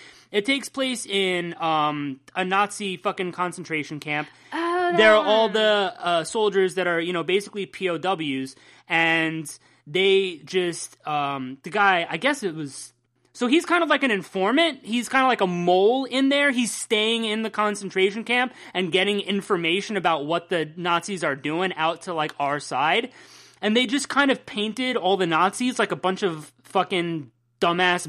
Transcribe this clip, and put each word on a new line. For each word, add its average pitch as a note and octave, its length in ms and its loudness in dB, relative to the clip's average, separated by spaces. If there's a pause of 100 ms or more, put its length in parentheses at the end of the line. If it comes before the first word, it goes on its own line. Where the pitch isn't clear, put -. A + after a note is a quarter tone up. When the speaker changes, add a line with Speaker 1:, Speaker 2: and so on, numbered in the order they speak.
(320)
Speaker 1:
It G#3 160 0
takes C4+ 200 -2
place B3+ 380 -4
in, F3+ 560 -2
um, D3+ 580 0 (160)
a F#3 80 -2
Nazi G3 540 -2
fucking F3+ 360 -4
concentration D#3+ 640 -6
camp. D3+ 300 -6 (220)
Speaker 2:
Oh, D4+ 60 -8 (320)
that F3 80 0
Speaker 1:
They're G#3+ 160 8
all G#3+ 320 4
Speaker 2:
one. G#3 80 -2
Speaker 1:
the, G#3+ 460 2
uh, E3+ 240 0
soldiers F#3+ 500 0
that F3+ 140 0
are, E3+ 120 0
you E3+ 140 -2
know, E3+ 100 -2
basically G3 440 -2
P F#3 200 -6
O E3+ 120 -2
Ws, C#3+ 560 -2 (340)
and D#3+ 580 0 (380)
they F#3+ 580 2
just, F3 540 -4 (100)
um, C#3 560 -4
the - 60 -14
guy, F#3 400 4
I D#3+ 80 -6
guess C4 260 -2
it F3 120 -4
was, D3 360 -10 (400)
so B3 160 -2
he's D#4 180 2
kind E4+ 180 2
of D4 60 0
like C#4 140 2
an B3 80 2
informant. G#3+ 720 0
He's A#3 240 -4
kind C4 160 2
of C4 60 4
like A#3 120 2
a F#3+ 60 4
mole F#3 580 4
in C4+ 240 2
there. C#4+ 220 4
He's A#3 220 -2
staying A3+ 500 0
in A3 200 -2
the A3 60 -4
concentration G3+ 760 0
camp B3 280 0 (200)
and F3+ 180 -2
getting G3 300 2
information F#3+ 720 -2
about E3 300 0
what E3 240 -2
the D#3+ 260 -2
Nazis F3 480 -2
are D3 140 0
doing E3 380 -2
out D#3+ 260 -2
to, F#3 120 -8
like, D#3 260 -2
our C#3+ 200 -2
side. E3 520 0 (500)
And G#3+ 160 2
they B3+ 80 4
just C#4 240 -2
kind C#4 200 2
of - 160 -2
painted A#3 520 -4
all F3+ 200 2
the F#3 100 0
Nazis F#3+ 520 2
like G#3 120 0
a E3+ 40 -2
bunch F#3 260 -2
of D#3+ 300 -4 (120)
fucking E3+ 680 -2 (300)
dumbass F3+ 480 2